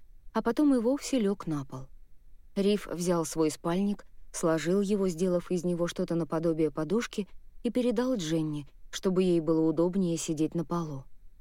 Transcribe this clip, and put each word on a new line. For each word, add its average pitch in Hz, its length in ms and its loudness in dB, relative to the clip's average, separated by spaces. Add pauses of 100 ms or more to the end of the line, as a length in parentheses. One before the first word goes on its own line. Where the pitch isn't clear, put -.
(320)
а 220 100 -2
потом 269 340 4
и - 20 4
вовсе 262 400 0
лег 196 300 0
на 147 160 -2
пол. 135 240 -12 (680)
Риф 202 320 2
взял 170 380 0
свой 156 260 0
спальник, 190 560 -2 (260)
сложил 165 480 2
его, 196 280 2
сделав 175 420 0
из 175 140 0
него 175 240 0
что-то 175 260 -2
наподобие 160 560 2
подушки, 185 560 -2 (380)
и 240 60 0
передал 247 440 2
Дженни, 156 540 -2 (240)
чтобы 185 320 2
ей 175 160 4
было 160 280 4
удобнее 170 480 2
сидеть 156 380 -2
на 170 100 0
полу. 151 380 -4 (380)